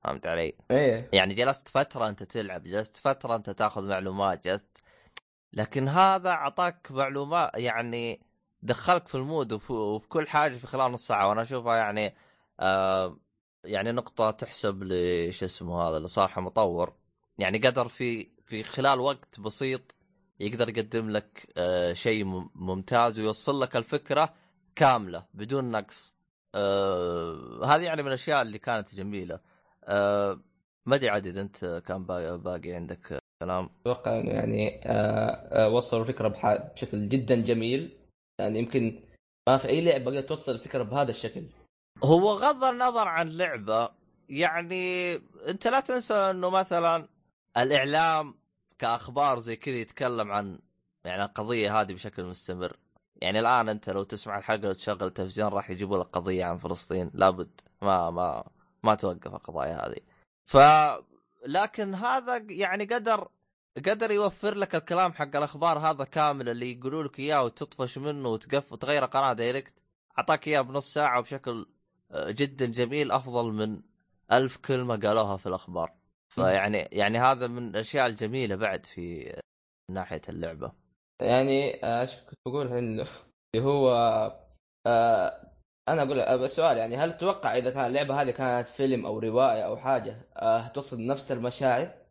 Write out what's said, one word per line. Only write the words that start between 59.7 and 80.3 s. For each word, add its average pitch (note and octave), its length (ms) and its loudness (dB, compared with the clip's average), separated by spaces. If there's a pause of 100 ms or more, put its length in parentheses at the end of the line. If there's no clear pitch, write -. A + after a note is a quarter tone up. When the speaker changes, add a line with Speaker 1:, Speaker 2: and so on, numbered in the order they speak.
Speaker 1:
هذه. - 100 -8 (480)
ف-، C#3+ 580 8 (440)
لكن G3 480 -2
هذا B3 420 -2
ق-، G#3+ 140 -12
يعني F#3+ 340 -2
قدر، A3 420 -2 (580)
قدر G#3+ 260 0
يوفر G3+ 440 0
لك G3 200 -2
الكلام F3 380 2
حق C#3+ 220 -4
الأخبار D3 440 0
هذا D3+ 240 0
كامل C#3+ 460 0
اللي A#2+ 220 -4
يقولوا C3 320 -6
لك C#3 160 -10
إياه C#3+ 240 2
وتطفش B2+ 540 -6
منه C#3 320 -6
وتقف-، B2 420 -2
وتغير C3+ 340 0
قناة C3+ 280 2
دايركت. A#2+ 400 -2 (440)
أعطاك - 300 0
إياه D3 140 4
بنص C3+ 320 -4
ساعة C#3 260 2
وبشكل، A#2+ 460 -8 (460)
آه، D2+ 200 -4
جدًا C3+ 340 -2
جميل، B2 460 -2
أفضل A#2+ 400 0
من G#2+ 300 -2 (500)
ألف B2+ 260 4
كلمة B2+ 380 -2
قالوها G#2 420 2
في - 80 -12
الأخبار. F2 440 -4
Speaker 2:
مم. - 60 -20 (400)
Speaker 1:
فيعني، F#2+ 420 2
يعني G2+ 400 0
هذا B2+ 300 2
من A#2+ 220 -8
الأشياء A2 380 0
الجميلة A2 480 -4
بعد F#2+ 300 -2
في F2 500 -12 (560)
ناحية F#2 380 -8
اللعبة. E2 420 -8 (500)